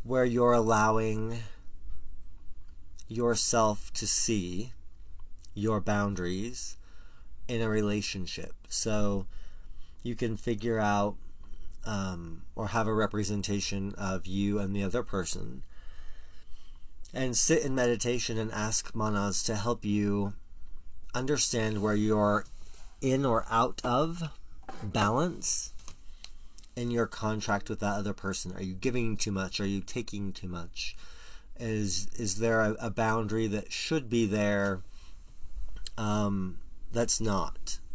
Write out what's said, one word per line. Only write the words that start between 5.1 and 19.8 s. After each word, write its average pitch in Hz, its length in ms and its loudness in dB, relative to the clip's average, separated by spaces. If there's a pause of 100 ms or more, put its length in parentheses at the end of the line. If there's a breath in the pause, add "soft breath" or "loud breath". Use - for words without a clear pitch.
your 107 280 0
boundaries 101 960 0 (720 soft breath)
in 120 120 0
a 113 80 2
relationship. 104 840 0 (140)
So 101 580 4 (760 soft breath)
you 120 100 -2
can 110 220 0
figure 113 420 0
out, 104 380 2 (680)
um, 90 580 -2 (120)
or 107 140 -4
have 107 180 2
a 110 80 2
representation 101 1040 0
of 95 280 -2
you 101 320 2
and 98 180 0
the 101 80 2
other 107 180 2
person, 95 640 -2 (1500 soft breath)
and 127 240 0
sit - 280 6
in 135 100 2
meditation 120 640 2
and 113 140 -2
ask 107 420 0
Manas 101 500 2
to 110 120 2
help 113 280 0